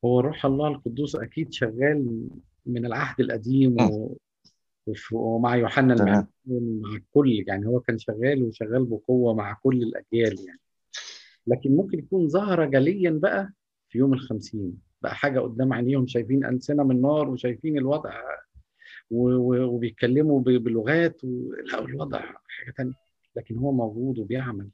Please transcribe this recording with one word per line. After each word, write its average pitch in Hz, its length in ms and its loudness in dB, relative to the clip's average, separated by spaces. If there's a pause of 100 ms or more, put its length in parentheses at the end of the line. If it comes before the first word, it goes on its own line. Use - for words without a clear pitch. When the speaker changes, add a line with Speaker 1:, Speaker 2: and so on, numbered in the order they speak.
Speaker 1:
هو 123 160 6
روح 143 260 0
الله 139 220 2
القدوس 139 480 -6
أكيد 156 360 -6
شغال 120 760 0 (380)
من 120 200 -4
العهد 120 340 -4
القديم 127 500 2 (100)
Speaker 2:
مم. 107 100 8
Speaker 1:
و-، 107 260 -6 (680)
وف-، - 260 -10
ومع 113 440 0
يوحنا 127 380 4
Speaker 2:
تمام. 104 140 6
Speaker 1:
المعمدان، 113 720 0
مع 104 140 -8
الكل، 113 500 2
يعني 98 200 -2
هو 120 140 2
كان 113 180 -2
شغال 123 440 0
وشغال 113 420 0
بقوة 117 500 2
مع 104 280 -4
كل 127 200 2
الأجيال 110 640 -2
يعني. 87 140 -20 (840)
لكن 135 300 2
ممكن 196 220 0
يكون 170 300 0
ظهر 180 360 2
جليا 160 460 2
بقى 180 420 -2 (360)
في 113 100 -6
يوم 135 160 4
الخمسين، 101 640 -6 (240)
بقى - 120 -4
حاجة 135 260 0
قدام 120 320 -2
عينيهم، 123 340 0
شايفين 123 380 -2
ألسنة 143 380 -2
من 131 180 4
نار 147 300 2
وشايفين 127 480 -4
الوضع 139 360 -2 (960)
و-، 120 260 2
و-، 123 280 2
وبيتكلموا 123 760 2
ب-، 123 40 -2 (200)
بلغات 135 600 0
و-، 123 280 -6 (200)
لا، 117 120 -6
الوضع 139 360 -8
حاجة - 560 -16
تانية، 127 160 -4 (440)
لكن 117 220 -8
هو 139 140 0
موجود 120 460 -2
وبيعمل. 110 560 -6